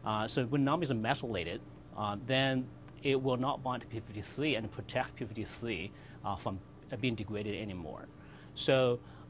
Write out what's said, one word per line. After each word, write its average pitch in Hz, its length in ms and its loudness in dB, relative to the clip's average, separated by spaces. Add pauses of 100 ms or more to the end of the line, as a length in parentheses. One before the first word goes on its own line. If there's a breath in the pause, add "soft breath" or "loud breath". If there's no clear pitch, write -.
Uh, 107 220 2
so 127 180 4
when 139 180 4
num 156 200 4
is 135 100 2
methylated, 107 680 0 (360)
uh, 104 200 0 (100)
then 131 400 4 (360)
it 135 160 6
will 131 180 4
not 135 260 0
bind 127 180 -2
to - 60 -14
P 117 120 -6
fifty-three 107 560 -2
and 107 160 -2
protect - 460 -2
P 123 80 -2
fifty-three, 107 680 -4 (340 loud breath)
uh, 101 100 0
from, 98 240 -2 (320)
uh, 131 40 -2
being 117 180 2
degraded 104 480 -2
anymore. 90 460 -6 (460 loud breath)
So, 127 460 6 (300 loud breath)